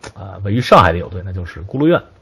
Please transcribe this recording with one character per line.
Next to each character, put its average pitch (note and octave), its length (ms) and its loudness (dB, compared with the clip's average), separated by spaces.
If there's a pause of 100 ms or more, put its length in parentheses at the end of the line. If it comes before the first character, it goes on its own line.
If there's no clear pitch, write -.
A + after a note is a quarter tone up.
(140)
呃， F#2 300 -16
位 G2+ 80 -4
于 A#2+ 80 0
上 - 200 6
海 F2 120 6
的 E2+ 60 -2
友 F2 100 -8
队， F#2 160 -10
那 F#2+ 80 -10
就 F2+ 120 -8
是 - 180 -14
咕 G2+ 160 -8
噜 D3 80 2
院。 E3 140 4 (220)